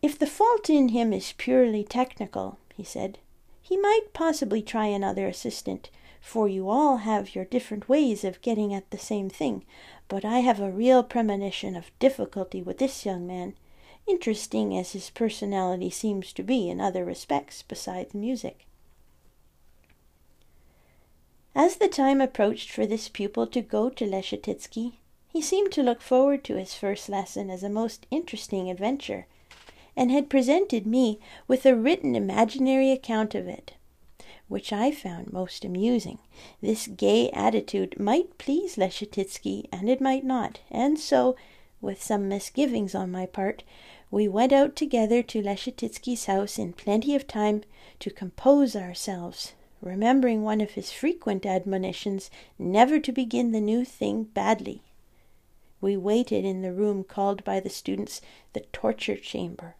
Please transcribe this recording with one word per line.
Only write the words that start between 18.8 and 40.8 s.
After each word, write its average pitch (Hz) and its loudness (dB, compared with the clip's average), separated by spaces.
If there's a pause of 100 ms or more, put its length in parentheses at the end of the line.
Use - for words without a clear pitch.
As 330 4
the 403 4
time 277 4
approached 226 0
for 220 -2
this 220 -4
pupil 208 -4
to 233 -2
go 220 0
to 254 -6
Leschetizky, 208 -6 (360)
he 330 -2
seemed 381 2
to 294 2
look 240 2
forward 277 4
to 208 -4
his 190 -10
first 202 -6
lesson 196 -6
as 185 -8
a 202 -4
most 220 -4
interesting 214 -4
adventure, 190 -4 (680)
and 247 2
had 285 4
presented 269 4
me 226 4 (280)
with 262 4
a 262 10
written 262 2
imaginary 254 4
account 220 -2
of 185 -6
it, - -14 (760)
which 202 -6
I 220 2
found 185 -8
most 185 -8
amusing. 196 0 (420)
This 220 -2
gay 208 2
attitude 202 -2
might 247 0
please 339 -2
Leschetizky, 196 -4
and 190 -4
it 262 2
might 269 0
not, 254 -2 (120)
and 294 2